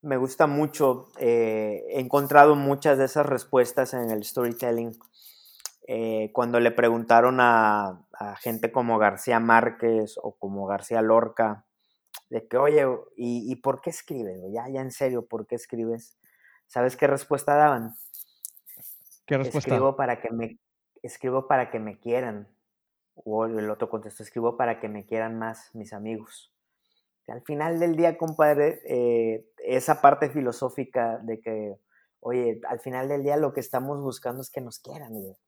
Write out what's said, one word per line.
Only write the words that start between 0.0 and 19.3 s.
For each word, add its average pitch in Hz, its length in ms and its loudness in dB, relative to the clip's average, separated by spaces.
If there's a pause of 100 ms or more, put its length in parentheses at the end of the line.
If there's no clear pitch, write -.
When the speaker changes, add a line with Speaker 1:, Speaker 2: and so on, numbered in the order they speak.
Speaker 1:
me 139 160 -4
gusta 135 280 2
mucho, 143 600 0 (100)
eh, 110 720 0
he 135 100 -4
encontrado 143 560 8
muchas 139 420 2
de 135 80 4
esas 143 200 0
respuestas 127 680 0
en 120 160 -2
el 107 140 -4
storytelling, 117 760 -4 (880)
eh, 113 460 -4
cuando 120 260 0
le 117 120 4
preguntaron 117 680 4
a, 107 640 4 (120)
a 101 180 -12
gente 117 360 -4
como 117 260 0
García 107 420 2
Márquez 113 840 2
o - 160 -12
como 98 280 -8
García 101 360 -2
Lorca, 110 640 2 (640)
de 113 180 -8
que, 120 100 0
"Oye, 147 260 4 (320)
¿y, 120 360 -6
y 127 40 -6
por 135 260 -4
qué 170 80 -6
escribes, 113 500 -10
güey? 95 140 -12
Ya, 120 160 -6
ya 131 120 -8
en 127 100 -8
serio, 123 360 -4
¿por 107 200 -8
qué 120 80 -6
escribes?". 117 600 -8 (500)
¿Sabes 127 280 0
qué 147 120 2
respuesta 139 480 0
daban? 127 400 2 (1300)
Speaker 2:
¿Qué 139 120 0